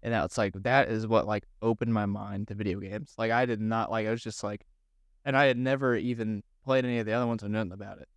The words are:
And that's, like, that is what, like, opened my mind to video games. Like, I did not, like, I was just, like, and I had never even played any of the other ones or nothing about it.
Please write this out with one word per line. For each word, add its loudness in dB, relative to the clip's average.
And -2
that's, 0
like, 0
that 4
is -2
what, 4
like, -2
opened 2
my 2
mind -6
to -8
video -2
games. -10
Like, 0
I 4
did -2
not, 0
like, -2
I 0
was -2
just, -10
like, -8
and 0
I 6
had 4
never 2
even -2
played 2
any 0
of -2
the 0
other 2
ones -2
or -6
nothing -2
about -14
it. -20